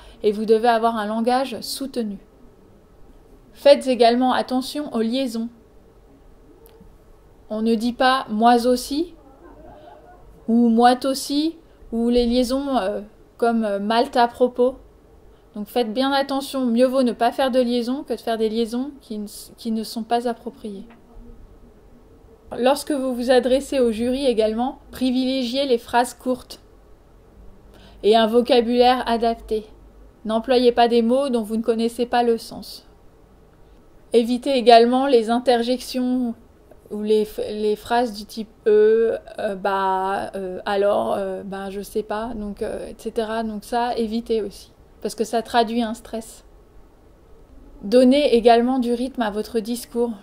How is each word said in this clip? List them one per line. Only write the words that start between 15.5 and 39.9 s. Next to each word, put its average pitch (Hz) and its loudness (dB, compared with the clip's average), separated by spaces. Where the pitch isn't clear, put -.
Donc 208 -10
faites 233 -2
bien 262 0
attention, 269 -2
mieux 240 4
vaut 262 2
ne 233 2
pas 233 0
faire 262 0
de 254 2
liaisons 247 -2
que 254 -6
de 214 -8
faire 226 -4
des 220 0
liaisons 233 -4
qui 214 -10
ne, 202 -8
qui 233 -8
ne 220 -4
sont 226 -10
pas 240 -2
appropriées. 220 -10
Lorsque 269 0
vous 262 -4
vous 240 -4
adressez 262 2
au 240 2
jury 247 -2
également, 220 0
privilégiez 262 -2
les 240 2
phrases 247 0
courtes - -8
et 208 6
un 226 6
vocabulaire 240 4
adapté. 226 -2
N'employez 240 2
pas 240 4
des 233 4
mots 262 0
dont 233 -2
vous 220 -6
ne 233 -2
connaissez 233 -2
pas 240 0
le 233 0
sens. - -18
Évitez 240 2
également 240 6
les 233 2
interjections 247 -2
ou 208 -8
les, 214 2
les 208 -2
phrases 240 -2
du 208 -14
type « - -12
euh »,« 220 4
euh, 202 -4
bah »,« 190 -2